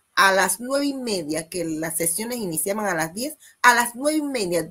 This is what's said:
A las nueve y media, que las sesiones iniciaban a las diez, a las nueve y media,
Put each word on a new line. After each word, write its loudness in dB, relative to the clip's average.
A 6
las 2
nueve 0
y -2
media, -4
que -4
las -4
sesiones -4
iniciaban -2
a 0
las -2
diez, -6
a 8
las 2
nueve 0
y 0
media, -2